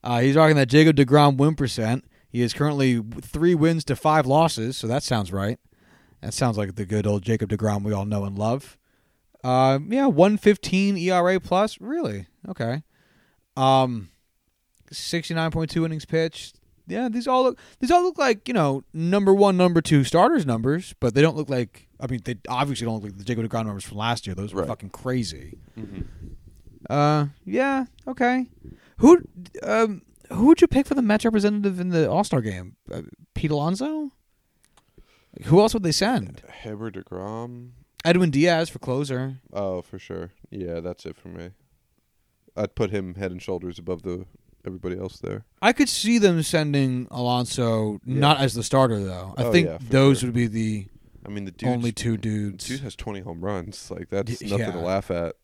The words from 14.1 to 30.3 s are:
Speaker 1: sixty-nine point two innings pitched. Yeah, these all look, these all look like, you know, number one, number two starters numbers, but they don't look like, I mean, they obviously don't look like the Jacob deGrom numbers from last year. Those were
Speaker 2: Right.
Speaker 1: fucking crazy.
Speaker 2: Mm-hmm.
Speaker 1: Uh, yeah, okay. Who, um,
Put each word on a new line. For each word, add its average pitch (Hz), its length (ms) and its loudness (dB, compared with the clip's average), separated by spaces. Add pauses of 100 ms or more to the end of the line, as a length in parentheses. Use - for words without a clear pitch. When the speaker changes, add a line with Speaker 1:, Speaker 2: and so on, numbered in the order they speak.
Speaker 1:
sixty-nine 165 600 -4
point 160 200 -4
two 165 140 0
innings 160 200 -6
pitched. - 540 -4 (280)
Yeah, 233 220 -4
these 240 180 -4
all 254 160 4
look, 247 160 0 (200)
these 254 100 -2
all 349 140 6
look 359 160 -2
like, 247 280 0
you 247 60 -6
know, 139 300 0 (100)
number 190 400 4
one, 196 240 6
number 175 240 4
two 143 220 4
starters 190 420 4
numbers, 131 540 -2
but 120 160 0
they 139 60 6
don't 160 140 6
look 147 140 -6
like, 123 380 -6 (120)
I - 60 -8
mean, 123 180 -6
they 127 120 -6 (120)
obviously 123 380 -2
don't 113 100 -2
look 104 100 -8
like 98 120 -12
the 98 60 -16
Jacob 113 260 -2
deGrom 113 160 -4
numbers 101 200 -8
from 101 120 -14
last 113 300 -4
year. 90 80 -8
Those 101 180 -8
were 98 80 -2
Speaker 2:
Right. 73 60 -2
Speaker 1:
fucking 98 240 -10
crazy. 87 680 -6 (220)
Speaker 2:
Mm-hmm. 98 220 -12 (840)
Speaker 1:
Uh, 147 400 2 (160)
yeah, 262 420 -2 (220)
okay. 247 400 -2 (500)
Who, 330 200 8 (460)
um, 220 400 -2 (280)